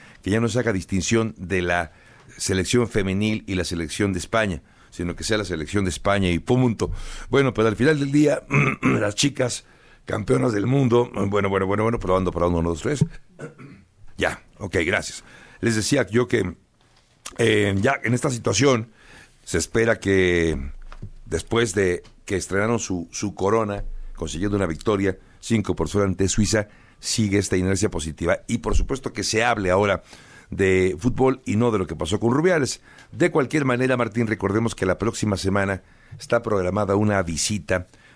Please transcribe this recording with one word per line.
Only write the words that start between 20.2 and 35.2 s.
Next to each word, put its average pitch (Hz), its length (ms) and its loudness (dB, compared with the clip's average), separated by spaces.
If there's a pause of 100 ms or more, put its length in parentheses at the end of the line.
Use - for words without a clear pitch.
después 107 500 -2
de 92 280 0 (240)
que 101 100 -2
estrenaron 101 440 0
su, 87 320 -6
su 101 220 -6
corona, 101 500 0 (320)
consiguiendo 85 400 -2
una 95 100 0
victoria, 98 500 0 (220)
cinco 98 380 0
por 80 120 -2
cero 101 160 2
ante 95 240 0
Suiza, 104 380 2 (320)
sigue 101 400 0
esta 98 180 0
inercia 92 340 0
positiva. 82 580 -2
Y 117 100 -2
por 107 160 -2
supuesto - 380 0
que 104 100 -6
se 110 220 0
hable 107 260 0
ahora 98 320 2 (480)
de 92 480 2
fútbol 127 480 0
y 101 100 -2
no 120 140 2
de 107 80 2
lo 92 80 -2
que 82 100 -8
pasó 78 220 -2
con 113 140 2
Rubiales. 156 500 0 (300)
De 165 180 2
cualquier 147 340 0
manera, 127 320 2
Martín, 113 300 0
recordemos 107 480 0
que - 100 -4
la 92 140 2
próxima 104 380 0